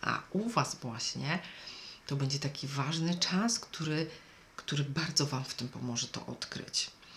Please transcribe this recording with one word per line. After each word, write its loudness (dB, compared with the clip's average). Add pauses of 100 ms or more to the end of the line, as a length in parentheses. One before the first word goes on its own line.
A 2
u 2
was 4
właśnie -2 (680)
to -2
będzie 2
taki -4
ważny 2
czas, 4
który, 0 (460)
który 0
bardzo 4
wam 0
w -8
tym -2
pomoże -2
to -8
odkryć. -2 (260)